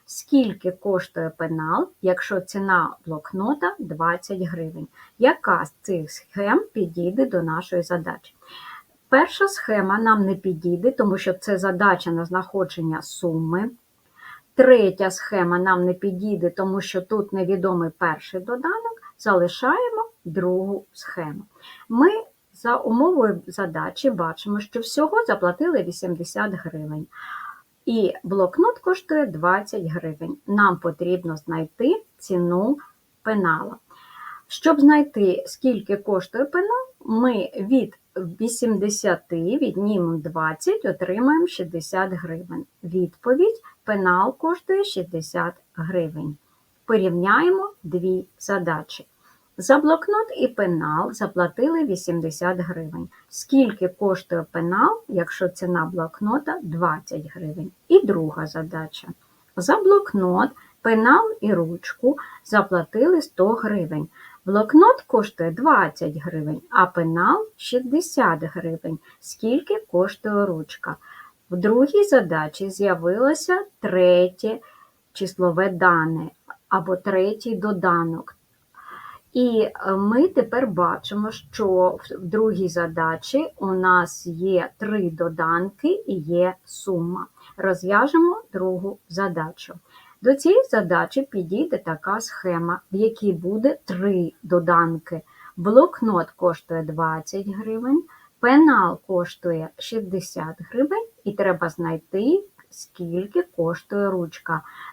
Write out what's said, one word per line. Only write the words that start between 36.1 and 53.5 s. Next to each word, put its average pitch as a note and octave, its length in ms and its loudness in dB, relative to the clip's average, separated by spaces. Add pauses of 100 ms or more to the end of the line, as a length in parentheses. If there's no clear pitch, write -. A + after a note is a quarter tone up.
пенал, G#4 420 -2 (180)
ми A3+ 520 0
від A3 380 0 (220)
вісімдесяти G3 1400 -2
віднімемо G3 580 0
двадцять, D#3+ 680 -2
отримаємо B3+ 640 0
шістдесят F#3 640 -6
гривень. E3+ 540 -10 (180)
Відповідь: A#3+ 800 0 (220)
пенал G3 520 2
коштує F#4 480 0
шістдесят F3 720 -6 (200)
гривень. D#3+ 600 -4 (480)
Порівняємо A3 880 2 (120)
дві F#3 440 -2 (120)
задачі. E3+ 680 -6 (520)
За C4+ 200 6
блокнот E4 480 2 (100)
і B3+ 120 0
пенал F3 640 -2
заплатили A3 720 0
вісімдесят F3 760 -2
гривень. E3 480 -8 (200)
Скільки A#3+ 600 2